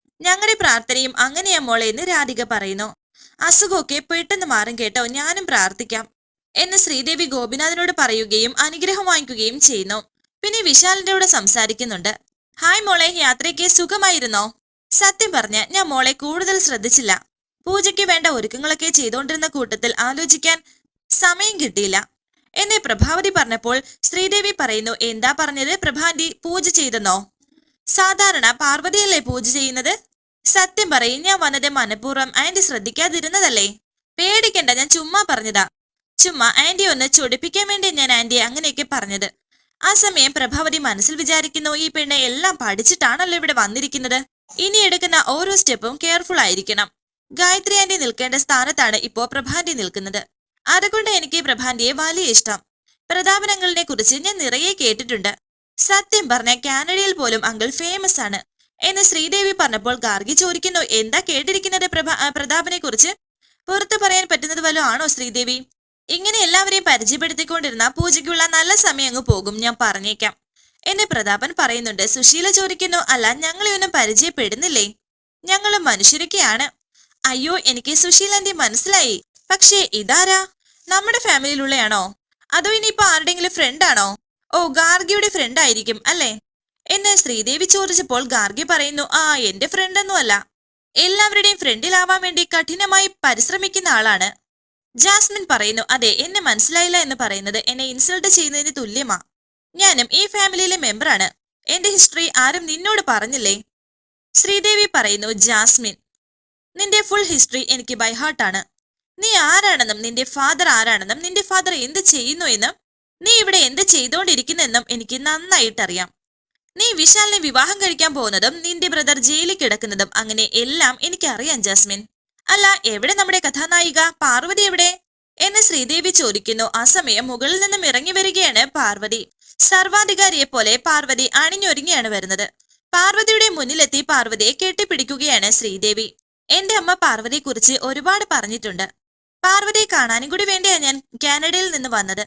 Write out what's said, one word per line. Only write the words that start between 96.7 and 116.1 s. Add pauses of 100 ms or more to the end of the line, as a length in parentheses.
എന്ന്
പറയുന്നത്
എന്നെ
ഇൻസൾട്ട്
ചെയ്യുന്നതിന്
തുല്യമാ. (540)
ഞാനും
ഈ
ഫാമിലിയിലെ
മെമ്പറാണ്. (360)
എന്റെ
ഹിസ്റ്ററി
ആരും
നിന്നോട്
പറഞ്ഞില്ലേ?" (720)
ശ്രീദേവി
പറയുന്നു,
"ജാസ്മിൻ, (800)
നിന്റെ
ഫുൾ
ഹിസ്റ്ററി
എനിക്ക്
by
heart
ആണ്. (540)
നീ
ആരാണെന്നും
നിന്റെ
ഫാദർ
ആരാണെന്നും
നിന്റെ
ഫാദർ
എന്ത്
ചെയ്യുന്നു
എന്നും (480)
നീ
ഇവിടെ
എന്ത്
ചെയ്തുകൊണ്ടിരിക്കുന്നെന്നും
എനിക്ക്
നന്നായിട്ടറിയാം. (680)